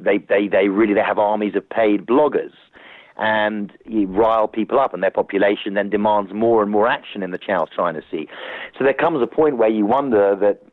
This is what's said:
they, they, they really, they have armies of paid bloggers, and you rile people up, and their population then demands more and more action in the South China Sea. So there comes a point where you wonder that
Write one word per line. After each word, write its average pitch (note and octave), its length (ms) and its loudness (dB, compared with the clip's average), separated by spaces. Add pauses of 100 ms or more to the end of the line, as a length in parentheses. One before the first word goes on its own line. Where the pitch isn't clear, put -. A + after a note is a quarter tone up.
they, G2+ 160 2
they, G2+ 300 0
they G2+ 220 2
really, G#2 240 2
they G2+ 100 2
have G2+ 160 0
armies G#2 360 0
of G2 140 -4
paid G#2 360 0
bloggers, A#2 460 0 (640)
and G#2+ 540 -2 (140)
you A2 220 -2
rile A2 420 2
people A2 300 -2
up, C3+ 140 0
and F2+ 80 -6
their F#2+ 100 0
population G2+ 640 -2
then G2+ 140 -2
demands G#2 440 0
more A2+ 280 2
and G#2 100 0
more G#2 160 2
action A2+ 360 -6
in F2+ 80 -8
the F2+ 160 -8
South F2+ 280 -2
China E2+ 260 -4 (100)
Sea. D#2+ 160 -6 (500)
So C3 60 -2
there C3+ 100 2
comes D3 280 -2
a A#2 60 0
point D3+ 300 0
where A2 120 2
you G#2+ 160 0
wonder G#2+ 500 2
that G2 260 0 (120)